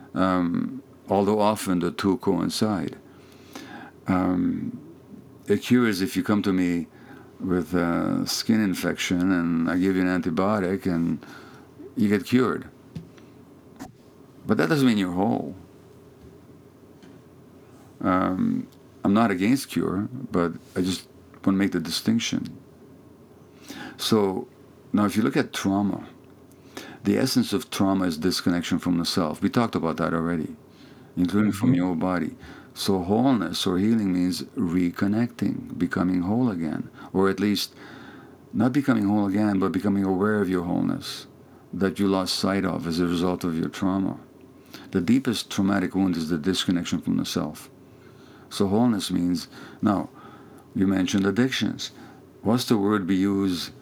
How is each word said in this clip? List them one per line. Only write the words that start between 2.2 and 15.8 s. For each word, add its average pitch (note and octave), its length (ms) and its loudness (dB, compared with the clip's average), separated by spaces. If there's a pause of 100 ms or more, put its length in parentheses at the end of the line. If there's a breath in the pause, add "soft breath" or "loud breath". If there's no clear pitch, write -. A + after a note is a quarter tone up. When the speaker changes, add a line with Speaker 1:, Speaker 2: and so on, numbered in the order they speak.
Speaker 1:
Um, F#2 720 0 (680)
a G2+ 80 4
cure B2 300 4
is F#2+ 140 0
if F#2 160 -2
you - 60 0
come G#2 200 2
to G2+ 100 2
me F2 340 0 (520 loud breath)
with F2+ 340 -2
a F2 520 0
skin A2 360 0
infection F2+ 720 0
and E2+ 380 0
I F2 80 0
give F#2 180 2
you F#2 60 2
an F2+ 200 2
antibiotic F#2+ 640 0
and E2+ 380 0 (720 loud breath)
you G#2 140 2
get G2+ 160 2
cured. A#2+ 400 2 (1800)
But A2 120 2
that D#3+ 120 4
doesn't C#3 180 4
mean A2 100 4
you're F#2 140 0
whole. F#2+ 440 0 (2500)